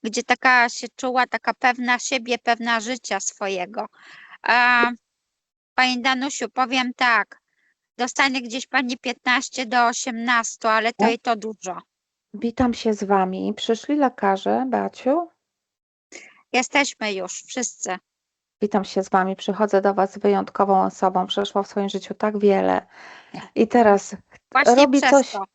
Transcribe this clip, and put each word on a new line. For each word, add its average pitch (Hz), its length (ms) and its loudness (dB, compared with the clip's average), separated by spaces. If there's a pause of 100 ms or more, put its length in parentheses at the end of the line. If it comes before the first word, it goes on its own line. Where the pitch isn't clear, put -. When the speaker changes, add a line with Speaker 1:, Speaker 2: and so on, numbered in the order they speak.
Speaker 1:
gdzie 226 200 -6
taka 247 460 2
się - 180 -10 (100)
czuła, 254 300 0
taka 233 280 -4
pewna 247 440 0
siebie, 240 400 -4
pewna 233 420 -2
życia 214 400 -6
swojego. 196 680 -8 (640)
E, 240 340 4 (920)
pani 254 280 0
Danusiu, 262 480 -2
powiem 254 460 -2
tak, 233 440 0 (580)
dostanie 262 440 -2
gdzieś 240 240 -8
pani 262 320 -2
piętnaście 254 680 -4
do 240 200 2
osiemnastu, 233 840 -2
ale 220 240 2
to - 120 -2
Speaker 2:
Tak? 226 100 2
Speaker 1:
i - 40 -8
to 233 180 -2
dużo. 196 420 -10 (560)
Speaker 2:
Witam 233 400 -2
się 220 200 -2
z 208 100 -6
wami. 190 520 0
Przyszli 226 400 -2
lekarze, 233 720 0
Beaciu? 254 600 -2 (1200)
Speaker 1:
Jesteśmy 247 600 -2
już, 185 200 -8 (100)
wszyscy. - 540 -8 (680)
Speaker 2:
Witam 202 220 0
się - 180 -4
z - 60 -8
wami. 190 280 0
Przychodzę 202 460 0
do 196 120 2
was 190 180 0
z - 60 -14
wyjątkową 196 680 2
osobą. 190 420 -2
Przeszła 202 360 -4
w 202 40 -6
swoim 196 220 -4
życiu 196 260 -8
tak 214 240 -4
wiele. 190 480 2 (680)
I 220 140 2
teraz 208 480 4 (360)
Speaker 1:
Właśnie 262 220 6
Speaker 2:
robi 269 260 6
Speaker 1:
przez 262 100 4
Speaker 2:
coś, 269 220 4
Speaker 1:
to. 196 120 -6 (100)